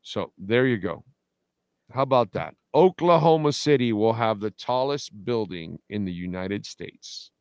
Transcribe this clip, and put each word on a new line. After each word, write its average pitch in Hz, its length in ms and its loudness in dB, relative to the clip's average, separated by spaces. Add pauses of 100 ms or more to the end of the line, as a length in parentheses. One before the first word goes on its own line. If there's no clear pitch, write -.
So - 380 -8
there 113 280 0
you 120 120 0
go. 87 260 -8 (880)
How 135 100 -2
about 127 300 2
that? 80 220 -8 (200)
Oklahoma 160 760 4
City 127 400 2
will 110 220 2
have 110 260 0
the 104 100 -4
tallest 131 640 -4 (140)
building 90 520 -6 (120)
in 104 160 -4
the 92 60 -6
United 90 520 -6
States. - 640 -16 (100)